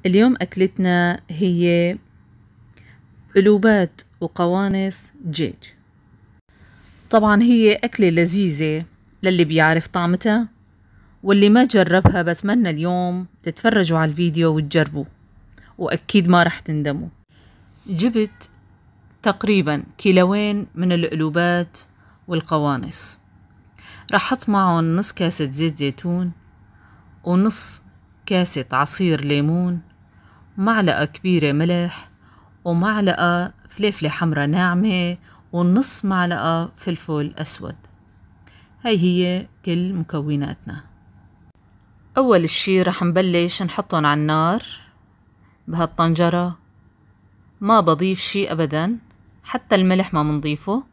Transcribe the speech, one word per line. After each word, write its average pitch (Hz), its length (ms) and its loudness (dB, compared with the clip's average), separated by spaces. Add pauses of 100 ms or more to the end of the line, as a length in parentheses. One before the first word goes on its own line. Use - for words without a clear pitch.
اليوم 220 340 4
أكلتنا 180 800 0 (100)
هي 175 680 0 (1400)
قلوبات 202 640 4 (180)
وقوانص 190 920 -2 (120)
دجاج. 156 500 -6 (1400)
طبعًا 214 320 2
هي 226 320 4
أكلة 214 360 0
لذيذة 165 720 -2 (380)
للي 185 220 2
بيعرف 160 420 2
طعمتها، 185 600 0 (760)
واللي 202 280 6
ما 247 140 8
جربها 185 580 2
بتمنى 196 480 0
اليوم 180 560 -2 (160)
تتفرجوا 175 560 0
على 156 120 0
الفيديو 165 460 0
وتجربوه، 147 500 -2 (720)
وأكيد 175 500 0
ما 175 140 6
رح 170 180 0
تندموا. 151 480 -6 (800)
جبت 214 640 -4 (720)
تقريبًا 185 640 0 (140)
كيلوين 202 760 2
من 180 180 0
القلوبات 170 840 -2 (500)
والقوانص، 151 920 -4 (920)
رح 208 200 0
أحط 254 160 -4
معهم 170 480 2
نص 202 160 -4
كاسة 160 380 -4
زيت 151 260 -4
زيتون، 175 560 -4 (920)
ونص 190 580 0 (440)
كاسة 175 460 0
عصير 147 520 0
ليمون، 160 560 0 (760)
معلقة 196 480 0
كبيرة 151 480 0
ملح، 175 580 -2 (540)
ومعلقة 175 880 0 (160)
فليفلة 202 400 -4
حمرا 151 380 -2
ناعمة، 180 720 0 (360)
ونص 180 520 0
معلقة 170 720 -2
فلفل 160 600 -6
أسود. - 400 -10 (1080)
هاي 220 140 2
هي 180 500 0 (160)
كل 180 300 -2
مكوناتنا. 147 880 -6 (1300)
أول 196 300 4
شي 190 340 0
رح 180 200 0
نبلش 175 600 0
نحطهم 165 440 -2
على 147 140 2
النار 156 440 0 (1040)
بهالطنجرة، 170 920 0 (1000)
ما 214 200 4
بضيف 180 400 0
شي - 320 -4
أبدًا، 165 460 -2 (460)
حتى - 300 -4
الملح 185 400 2
ما 151 80 0
منضيفه. 151 720 -2